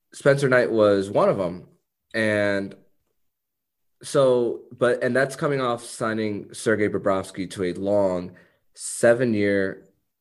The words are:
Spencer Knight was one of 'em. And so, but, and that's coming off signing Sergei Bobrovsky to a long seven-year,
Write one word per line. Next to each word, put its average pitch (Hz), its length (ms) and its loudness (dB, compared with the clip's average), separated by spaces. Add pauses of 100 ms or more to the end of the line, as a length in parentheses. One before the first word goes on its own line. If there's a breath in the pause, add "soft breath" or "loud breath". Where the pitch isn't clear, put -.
(120)
Spencer 139 380 2
Knight 123 200 4
was 101 400 4
one 160 200 2
of 117 100 -2
'em. 90 260 -6 (460)
And 104 640 -2 (1200)
so, 127 600 2 (100)
but, 123 320 0
and 123 140 0
that's 139 180 0
coming 143 260 -2
off 120 220 -4
signing 110 720 -6
Sergei 104 360 0
Bobrovsky 95 640 -4
to 101 120 -4
a 87 80 -2
long 95 600 -2 (420 soft breath)
seven-year, 104 1120 0 (320)